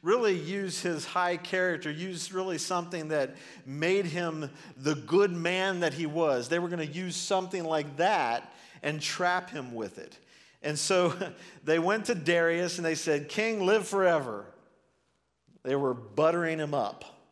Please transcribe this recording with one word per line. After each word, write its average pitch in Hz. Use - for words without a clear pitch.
really 208
use 185
his 170
high 180
character, 180
use 175
really 185
something 170
that 139
made 170
him 160
the 139
good 170
man 180
that 160
he 160
was. 147
They 170
were 175
gonna 170
use 175
something 185
like 151
that 156
and 151
trap 180
him 127
with 107
it. -
And 151
so 180
<laughs> -
they 160
went 202
to 240
Darius 170
and 170
they 160
said, 147
"King, 214
live 202
forever." 147
They 131
were 139
buttering 160
him 147
up 120